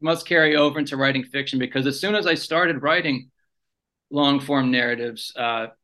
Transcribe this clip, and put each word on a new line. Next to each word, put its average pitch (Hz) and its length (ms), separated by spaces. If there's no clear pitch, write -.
must 160 240
carry 156 300
over 147 240
into 143 160
writing 135 280
fiction, 139 360
because 131 280
as 135 120
soon 208 160
as 202 100
I 165 100
started 165 480
writing 156 460
long 143 280
form 135 320
narratives, 120 640
uh, 117 320